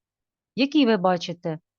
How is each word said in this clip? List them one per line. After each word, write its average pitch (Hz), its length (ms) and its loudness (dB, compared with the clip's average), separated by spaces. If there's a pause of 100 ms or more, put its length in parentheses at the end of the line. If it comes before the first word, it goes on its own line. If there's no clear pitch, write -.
(560)
Які 277 300 2
ви 226 100 2
бачите 175 640 -2 (200)